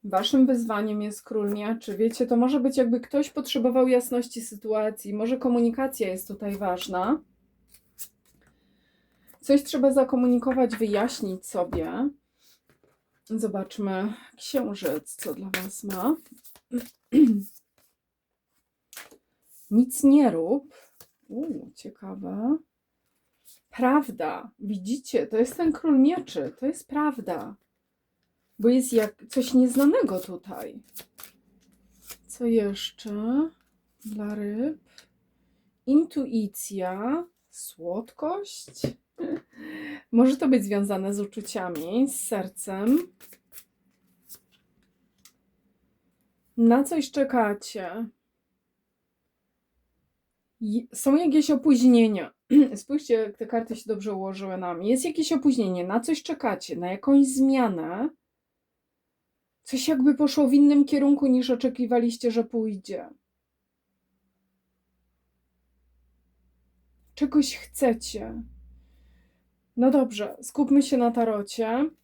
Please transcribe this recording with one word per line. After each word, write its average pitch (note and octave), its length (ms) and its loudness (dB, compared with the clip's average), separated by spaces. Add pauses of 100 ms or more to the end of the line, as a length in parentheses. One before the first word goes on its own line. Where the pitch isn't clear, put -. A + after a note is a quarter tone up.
Waszym G#3+ 420 2
wyzwaniem A3 560 -2
jest G#3 220 -8
król G#3 300 -4
mieczy. G#3 440 -6
Wiecie, A3+ 300 0
to B3 80 2
może B3+ 240 2
być, C4+ 180 0
jakby A#3+ 220 2
ktoś C#4+ 300 -2
potrzebował B3+ 580 0
jasności B3 540 0
sytuacji, G#3+ 720 -6
może A3+ 240 -2
komunikacja A#3+ 720 0
jest F#3+ 180 -10
tutaj G3+ 280 -8
ważna. F#3+ 680 -2 (2250)
Coś C#4 220 4
trzeba C4+ 280 2
zakomunikować, B3+ 840 2
wyjaśnić G#3 680 -2
sobie. F3 640 -4 (1160)
Zobaczmy, G3+ 880 -4 (240)
księżyc, B3+ 800 -6
co - 180 -10
dla F#3+ 160 -12
was F#3+ 340 -10
ma. G3+ 320 -2 (960)
<clears throat> A#3+ 60 4 (2500)
Nic B3 320 2
nie C#4 280 8
rób. F3 420 -2 (540)
U, C#4 480 -8
ciekawe. G3 840 -6 (1120)
Prawda. B3+ 880 -2
Widzicie, G3+ 680 -4
to A3 100 -4
jest A#3+ 200 0
ten E4 140 2
król D4 280 2
mieczy. C#4+ 600 0
To B3+ 60 -8
jest D4+ 220 -6
prawda. B3 680 -6 (1040)
Bo G#3+ 100 4
jest B3+ 240 2
jak G#3+ 360 -2
coś B3+ 240 -2
nieznanego C4 680 4
tutaj. - 640 -14 (1400)
Co - 180 -8
jeszcze A3+ 1040 -2 (560)
dla G#3 300 -8
ryb? G#3+ 440 -4 (1080)
Intuicja, A#3+ 1400 -2 (240)
słodkość. A#3 1300 -10 (360)
<laughs> D#4 920 -12
Może C4 260 6
to D#4+ 100 0
być B3+ 160 4
związane G3+ 500 -2
z G3+ 60 -6
uczuciami, G3+ 880 -4
z - 120 -8
sercem. G3+ 880 -2 (3500)
Na A#3 260 6
coś D4+ 280 -2
czekacie. A3 960 -2 (2500)
Je-, A3 320 -4
są C4+ 220 2
jakieś D#4 360 4
opóźnienia. A#3+ 840 4 (160)
<clears throat> C4 260 8
Spójrzcie, C#4+ 380 -2
jak G#3+ 240 -2
te A3 100 -10
karty A3+ 280 -4
się - 120 -16
dobrze G#3 260 -6
ułożyły F#3+ 440 -8
nam. F3+ 260 -8
Jest C4 220 0
jakieś D#4+ 260 -4
opóźnienie, A3+ 560 0
na G#3 120 0
coś D4 240 -4
czekacie, A3+ 520 -6
na F3 160 -6
jakąś C#4 360 4
zmianę. B3 840 0 (1500)
Coś - 240 -4
jakby C#4+ 280 4
poszło D4 320 2
w B3 60 4
innym C#4+ 320 8
kierunku, C#4+ 420 4
niż B3+ 220 4
oczekiwaliście, A#3+ 840 0
że A#3 120 0
pójdzie. G#3+ 680 -6 (4000)
Czegoś C#4+ 400 2
chcecie. A3+ 880 -4 (1300)
No B3+ 140 4
dobrze, A3+ 500 0
skupmy C#4+ 400 2
się C4+ 160 0
na A#3+ 140 2
tarocie. A3+ 800 -2 (140)